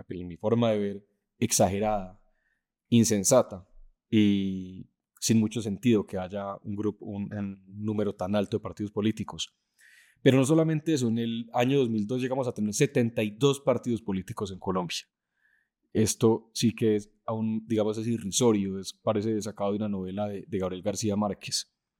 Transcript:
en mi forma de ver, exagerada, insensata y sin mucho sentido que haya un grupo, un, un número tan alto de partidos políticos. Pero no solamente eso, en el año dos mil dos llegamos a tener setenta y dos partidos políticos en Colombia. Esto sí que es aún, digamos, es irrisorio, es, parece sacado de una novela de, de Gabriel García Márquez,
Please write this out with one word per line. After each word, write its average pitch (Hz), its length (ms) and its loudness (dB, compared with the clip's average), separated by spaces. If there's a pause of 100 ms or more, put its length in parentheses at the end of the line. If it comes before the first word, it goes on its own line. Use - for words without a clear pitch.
en 90 200 -10
mi 85 100 -12
forma 113 340 0
de 107 80 0
ver, 101 280 -6 (300)
exagerada, 101 840 0 (680)
insensata 107 840 4 (400)
y 98 800 0 (300)
sin 113 200 2
mucho 107 220 0
sentido 104 460 2
que - 100 -8
haya 98 460 -8
un 104 120 -8
grupo, 104 300 -4
un, 101 260 -8
un 98 360 -8
número 104 480 -4
tan 95 200 -4
alto 104 220 0
de 98 60 -8
partidos 104 280 -8
políticos. 104 640 -4 (680)
Pero 131 140 6
no 131 80 4
solamente 160 460 0
eso, 127 180 0
en 113 100 0
el 117 340 -4
año 127 240 2
dos 123 140 2
mil 107 160 0
dos 127 120 -2
llegamos 127 280 -2
a 120 80 -2
tener 104 180 -2
setenta 123 480 2
y 110 80 0
dos 135 300 2
partidos 120 420 0
políticos 95 500 -6
en 92 60 -10
Colombia. 92 400 -4 (960)
Esto 110 640 2
sí 113 180 2
que 110 220 2
es 104 180 -4 (140)
aún, 110 400 -4
digamos, 107 320 0
es 110 80 -4
irrisorio, 104 720 2
es, 92 140 -12
parece 107 500 -2
sacado 101 300 -4
de 104 40 0
una 107 120 -2
novela 95 380 -4
de, 101 200 -10
de 92 100 -6
Gabriel 92 240 -4
García 101 340 -2
Márquez, - 560 -4 (280)